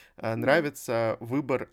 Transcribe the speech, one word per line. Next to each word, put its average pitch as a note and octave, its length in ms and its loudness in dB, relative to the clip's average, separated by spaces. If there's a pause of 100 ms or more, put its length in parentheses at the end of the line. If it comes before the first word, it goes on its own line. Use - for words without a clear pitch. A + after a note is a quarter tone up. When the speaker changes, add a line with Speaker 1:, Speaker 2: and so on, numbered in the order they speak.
(180)
Speaker 1:
э, A2+ 180 -2
Speaker 2:
Да. C3+ 280 4
Speaker 1:
нравится A#2 560 -2
выбор B2 540 -2